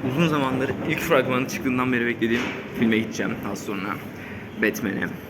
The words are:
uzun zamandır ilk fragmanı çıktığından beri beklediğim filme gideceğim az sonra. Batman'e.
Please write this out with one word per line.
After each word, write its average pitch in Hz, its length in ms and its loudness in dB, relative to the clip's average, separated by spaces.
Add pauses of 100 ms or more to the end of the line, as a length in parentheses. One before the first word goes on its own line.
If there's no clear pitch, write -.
uzun 160 180 4
zamandır 135 440 2 (180)
ilk 156 100 0
fragmanı 127 480 2
çıktığından 127 460 0
beri 120 120 2
beklediğim 117 360 2 (380)
filme 113 180 6
gideceğim 110 380 -2 (160)
az - 140 -8
sonra. 98 240 -4 (720)
Batman'e. 104 460 0 (220)